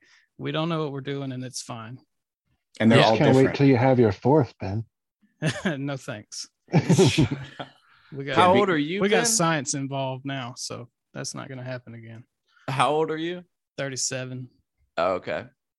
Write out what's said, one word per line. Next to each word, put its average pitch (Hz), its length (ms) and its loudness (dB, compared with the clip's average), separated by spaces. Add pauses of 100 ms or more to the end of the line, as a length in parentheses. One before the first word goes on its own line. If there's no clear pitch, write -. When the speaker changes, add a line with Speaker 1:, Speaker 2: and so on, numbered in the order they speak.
(380)
Speaker 1:
we 135 140 -6
don't 156 180 -2
know 160 140 -2
what 143 80 -6
we're 135 100 -10
doing 139 300 -8
and 127 120 -8
it's 123 180 -12
fine. 120 360 -14 (840)
Speaker 2:
And 113 120 6
they're 117 80 8
Speaker 3:
I - 20 8
just 110 100 6
Speaker 2:
all 113 60 4
Speaker 3:
can't 143 120 4
Speaker 2:
different. 131 200 6
Speaker 3:
wait - 60 -6
till 143 120 4
you 131 100 6
have 127 220 4
your 110 120 6
fourth, 131 480 2
Ben. 104 260 -6 (460)
Speaker 1:
<laughs> 156 460 -4
No, 139 200 -6
thanks. - 500 -14 (240)
Speaker 3:
<laughs> 160 560 4 (840)
Speaker 1:
We 139 120 -10
got, 135 100 -6
Speaker 4:
How 180 180 6
Speaker 2:
Be- 196 60 6
Speaker 4:
old 202 100 2
are 170 80 2
you, 156 220 -2
Speaker 1:
we 202 80 0
got 208 120 2
Speaker 4:
Ben? 160 60 0
Speaker 1:
science 160 480 0
involved 135 520 -6
now, 131 320 -8
so 117 320 -14 (240)
that's 139 200 -10
not 123 140 -12
gonna 131 160 -14
happen 123 300 -12
again. 113 320 -20 (420)
Speaker 4:
How 135 240 0
old 156 180 0
are 160 80 -6
you? 175 280 -8 (320)
Speaker 1:
Thirty-seven. 127 720 -8 (480)
Speaker 4:
Oh, 87 160 0
okay. 90 320 -6 (340)